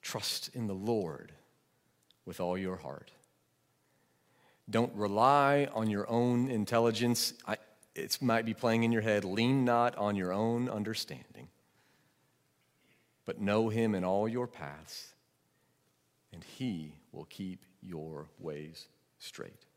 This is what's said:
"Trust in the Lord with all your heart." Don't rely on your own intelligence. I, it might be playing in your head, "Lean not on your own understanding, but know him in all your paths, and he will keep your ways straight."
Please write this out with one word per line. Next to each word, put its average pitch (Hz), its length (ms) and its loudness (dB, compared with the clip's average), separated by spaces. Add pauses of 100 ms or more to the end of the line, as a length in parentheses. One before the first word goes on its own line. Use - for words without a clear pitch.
"Trust - 520 -6
in 120 120 -4
the 101 80 -4
Lord 95 580 -4 (920)
with 92 140 -10
all 90 180 0
your 92 180 -4
heart." 71 340 -14 (1600)
Don't 117 260 2
rely 135 760 6
on 110 160 0
your 104 220 0
own 123 400 2
intelligence. 117 840 2 (140)
I, 110 100 -2 (380)
it - 260 -4
might 117 240 2
be 110 80 -2
playing 113 300 2
in 117 100 4
your 113 80 4
head, 104 240 2
"Lean 120 400 2
not 120 320 2
on 104 200 0
your 92 140 0
own 117 380 0
understanding, 104 800 -8 (1800)
but - 160 -8
know 107 300 2
him 110 240 2
in 92 100 0
all 101 240 2
your 120 180 -4
paths, - 680 -16 (1160)
and 82 120 -16
he 80 520 -8 (140)
will 76 140 -14
keep 92 400 -12 (180)
your 80 460 -10 (100)
ways 78 500 -12 (300)
straight." - 460 -16 (120)